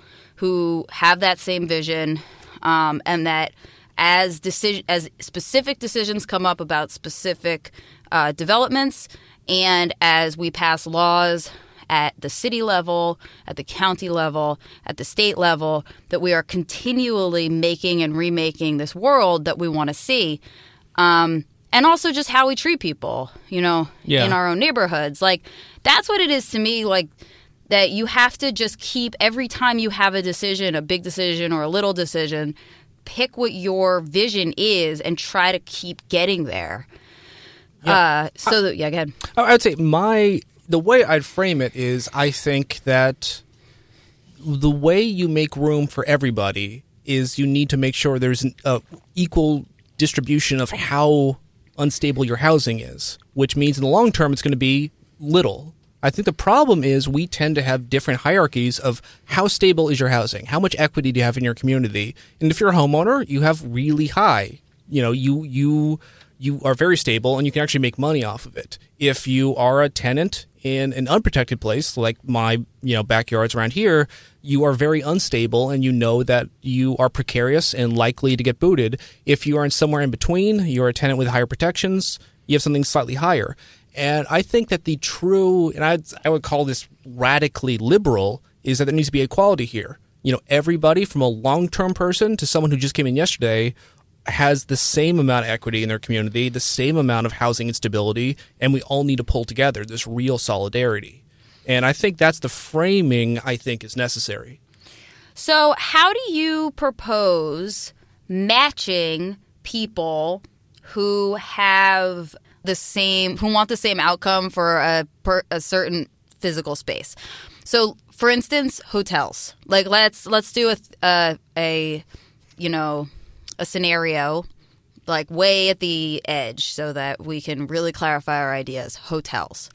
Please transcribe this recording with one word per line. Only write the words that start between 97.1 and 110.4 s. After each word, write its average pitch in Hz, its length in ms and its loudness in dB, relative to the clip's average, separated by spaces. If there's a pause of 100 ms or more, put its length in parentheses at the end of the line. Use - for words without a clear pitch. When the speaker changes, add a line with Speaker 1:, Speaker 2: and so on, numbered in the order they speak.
Speaker 2:
of 113 80 -4
housing 120 340 -2
instability, 110 680 -2 (220)
and 131 120 2
we 135 100 2
all 139 220 -2
need 139 120 0
to 131 80 -4
pull 120 200 -2
together 117 400 -2
this 113 220 -10
real 120 320 -2
solidarity. 104 840 -2 (440)
And 127 180 2
I 131 80 4
think 190 240 -2
that's 160 220 4
the 131 100 -6
framing 139 920 0
I 127 160 -4
think 120 280 -8
is 107 100 -14
necessary. 117 640 -6 (760)
Speaker 1:
So 302 420 4
how 339 380 4
do 466 180 -6
you 311 440 -2
propose 196 1160 -2 (340)
matching 190 1080 -2 (280)
people 175 800 -4 (400)